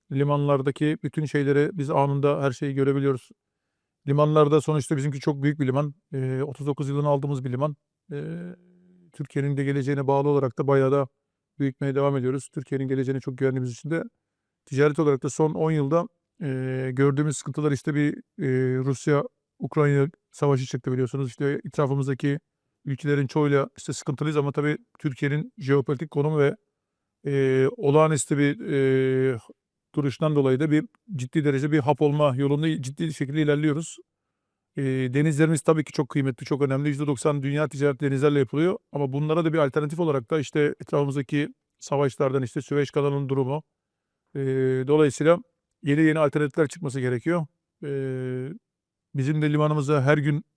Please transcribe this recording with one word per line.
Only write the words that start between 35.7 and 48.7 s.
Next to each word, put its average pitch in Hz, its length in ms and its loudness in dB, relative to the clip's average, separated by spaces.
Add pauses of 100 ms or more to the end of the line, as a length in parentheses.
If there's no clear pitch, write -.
ki - 100 -16
çok 139 160 -2
kıymetli, 135 360 -2
çok 143 160 -2
önemli. 139 260 0
Yüzde 143 200 -2
doksan 143 360 0
dünya 143 240 -2
ticareti 143 380 -2
denizlerle 143 340 2
yapılıyor. 160 380 0 (140)
Ama 143 220 -4
bunlara 156 320 0
da 156 80 0
bir 160 40 0
alternatif 151 420 0
olarak 139 320 -2
da 160 80 0
işte 147 420 0
etrafımızdaki 143 680 -2 (300)
savaşlardan 139 640 0
işte 127 180 -6
Süveyş 143 300 -2
kanalının 139 380 0
durumu. 135 340 -2 (720)
E, 143 40 -4 (480)
dolayısıyla 151 520 4 (440)
yeni 147 180 2
yeni 156 180 4
alternatifler 147 480 0
çıkması 139 320 -8
gerekiyor. 131 460 0 (380)
E, 147 60 -8 (1300)